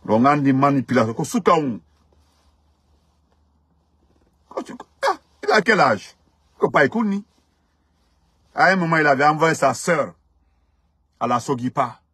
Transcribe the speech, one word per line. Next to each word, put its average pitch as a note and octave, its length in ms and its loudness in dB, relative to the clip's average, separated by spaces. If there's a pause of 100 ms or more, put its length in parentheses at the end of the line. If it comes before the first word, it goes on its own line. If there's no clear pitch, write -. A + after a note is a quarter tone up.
Ɗon A2+ 220 2
andi C#3 260 2
manipulation. C3 600 0
Ko E3 100 -6
suka F#3+ 300 0
on. C3+ 260 -2 (2750)
Ko - 140 -10
suka. - 220 -18 (240)
Ah, F4+ 80 -2 (260)
il - 80 -4
a G#3+ 120 2
quel G#3 180 0
âge? B2 360 0 (420)
Ko G3+ 100 0
pay D3 220 2
kunni. G#3 340 -4 (1300)
À D3 120 2
un F#3 100 4
moment, E3 220 0
il D3+ 80 2
avait C#3+ 180 2
envoyé D3+ 300 2
sa C3 180 0
sœur D3 420 -4 (1040)
à - 80 -6
la A#2+ 140 -2
Sogipa. B2 640 -6 (120)